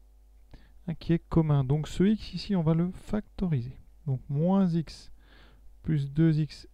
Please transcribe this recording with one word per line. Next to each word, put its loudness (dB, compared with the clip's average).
hein, -4
qui -2
est 2
commun. 2
Donc -2
ce 0
x 0
ici, -4
on 2
va 4
le 0
factoriser. -4
Donc -2
moins 2
x -4
plus -2
deux 4
x -6